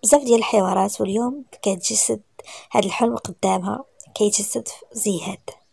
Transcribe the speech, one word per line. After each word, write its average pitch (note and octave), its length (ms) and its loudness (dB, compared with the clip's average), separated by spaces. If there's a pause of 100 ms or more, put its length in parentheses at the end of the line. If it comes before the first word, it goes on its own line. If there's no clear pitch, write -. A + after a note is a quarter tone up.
بزاف C#4+ 200 6
ديال A#3 160 4
الحوارات، F#3+ 600 2
واليوم A#3+ 440 -2 (180)
كتجسد G#3 580 -2 (520)
هاد A3 120 2
الحلم A#3 320 0
قدامها، G3 680 -2 (300)
كيتجسد G#3 540 0
في - 240 -16
زياد. F#3+ 580 -4 (220)